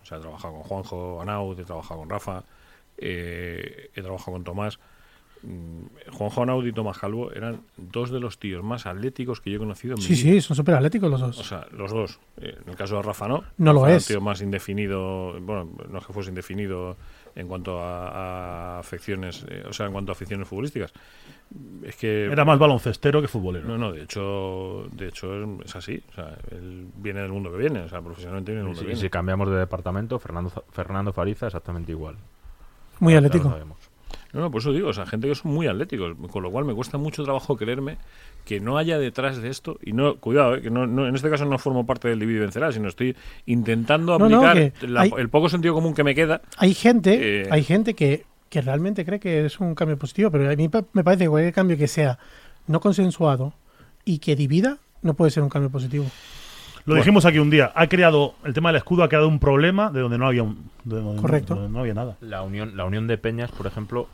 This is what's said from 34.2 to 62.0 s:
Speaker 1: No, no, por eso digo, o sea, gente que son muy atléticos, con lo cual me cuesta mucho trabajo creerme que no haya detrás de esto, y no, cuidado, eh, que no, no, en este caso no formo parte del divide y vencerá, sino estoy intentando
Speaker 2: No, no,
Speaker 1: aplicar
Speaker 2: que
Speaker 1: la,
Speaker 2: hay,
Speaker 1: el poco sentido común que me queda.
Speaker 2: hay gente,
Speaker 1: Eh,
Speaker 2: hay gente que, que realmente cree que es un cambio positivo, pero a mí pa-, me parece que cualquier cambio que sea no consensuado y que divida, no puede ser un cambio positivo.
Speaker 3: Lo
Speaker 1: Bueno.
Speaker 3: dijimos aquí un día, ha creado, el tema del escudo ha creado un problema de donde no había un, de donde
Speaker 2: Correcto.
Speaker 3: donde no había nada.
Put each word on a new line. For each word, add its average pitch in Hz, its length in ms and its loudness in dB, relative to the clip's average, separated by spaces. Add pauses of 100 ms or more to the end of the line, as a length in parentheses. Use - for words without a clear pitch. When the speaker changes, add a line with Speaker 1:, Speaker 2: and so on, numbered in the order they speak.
Speaker 1:
No, 139 80 -4
no, 175 100 -2
por 113 100 -2
eso 139 120 0
digo, 170 160 0
o 117 40 -2
sea, 101 120 -6
gente 110 220 -4
que 143 80 0
son 151 160 -4
muy 151 160 0
atléticos, 98 480 -4 (160)
con 101 120 -6
lo 90 80 -6
cual 131 140 -4
me 131 80 -4
cuesta 123 240 -6
mucho 147 260 -6
trabajo 135 320 -2
creerme 127 420 -6 (480)
que 104 140 -4
no 120 180 -2
haya 160 200 0
detrás 131 440 -2
de 117 80 -6
esto, - 320 -10
y 107 120 -6
no, 139 240 2
cuidado, 127 380 4
eh, 135 60 -6
que 113 100 -6
no, 123 160 0
no, 127 200 0
en 127 80 0
este 135 140 -2
caso 147 160 0
no 139 140 0
formo 127 260 0
parte 123 240 -2
del 113 100 0
divide 110 180 0
y 107 40 0
vencerá, 117 300 0
sino 107 180 -4
estoy 127 260 -2 (300)
intentando 120 760 2
Speaker 2:
No, 208 80 8
no, 233 180 10
Speaker 1:
aplicar 160 280 8
Speaker 2:
que - 140 -10
Speaker 1:
la, 120 140 4
Speaker 2:
hay, 202 160 6
Speaker 1:
el 120 120 0
poco 156 200 4
sentido 170 260 2
común 160 180 2
que 147 100 2
me 139 120 2
queda. 160 260 2 (160)
Speaker 2:
hay 190 160 6
gente, 185 680 4
Speaker 1:
Eh, 98 80 -4
Speaker 2:
hay 156 120 4
gente 208 300 2
que, 147 320 2 (240)
que 151 120 0
realmente 160 440 -2
cree 202 140 -4
que 160 260 0
es - 140 -4
un 170 160 0
cambio 156 220 0
positivo, 190 340 0
pero 139 200 4
a 147 40 2
mí 156 120 2
pa-, 214 160 2 (100)
me 190 100 4
parece 180 220 6
que 160 40 4
cualquier 160 240 4
cambio 180 240 4
que 143 100 4
sea 139 300 2 (500)
no 160 140 2
consensuado 160 720 2 (500)
y 170 160 0
que 151 160 2
divida, 165 440 2 (240)
no 160 100 2
puede 156 180 4
ser 151 120 2
un 139 60 2
cambio 139 200 0
positivo. 135 360 -2 (800)
Speaker 3:
Lo 156 100 4
Speaker 1:
Bueno. 147 80 8
Speaker 3:
dijimos 202 220 8
aquí 156 140 8
un 147 100 6
día, 147 260 6
ha 165 120 2
creado, 160 560 6
el 143 100 -4
tema 156 140 2
del 165 80 4
escudo 175 280 4
ha 160 40 6
creado 151 220 6
un 156 100 4
problema 165 500 4
de 135 120 -2
donde 120 160 0
no 127 100 2
había 123 160 2
un, - 260 -6 (140)
de 110 160 -4
donde 104 220 -4
Speaker 2:
Correcto. 104 340 0
Speaker 3:
donde 101 140 -4
no 113 100 -4
había 120 140 -2
nada. 110 260 -6